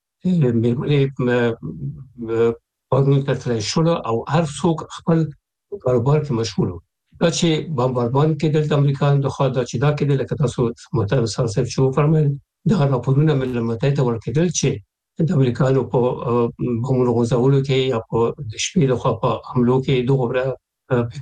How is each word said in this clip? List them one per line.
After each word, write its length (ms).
اه، 260
مېرمنې، 400
اه، 280
اه، 240
کارونو 300
ته 120
تللی 280
شول 260
او 420
هر 160
څوک 320
خپل 280
کاروبار 380
کې 80
مشغول 400
وو. 80
دا 100
چې 380
بمبارمان 680
کېدل 300
د 60
امریکایانو 540
لخوا، 200
دا 160
چې 140
دا 180
کېدل، 260
لکه 140
تاسو 340
محترم 300
استاد 220
صاحب 220
چې 120
وفرمایل، 580
دغه 200
راپورونه 480
ملل 260
متحد 360
ته 80
ورکېدل 460
چې 200
د 120
امریکایانو 520
په، 140
اه، 500
بمونو 320
غورځولو 520
کې 100
یا 60
په 400
د 140
شپې 280
لخوا 220
په 160
حملو 320
کې 260
دوغومره، 380
اه، 640
بې 120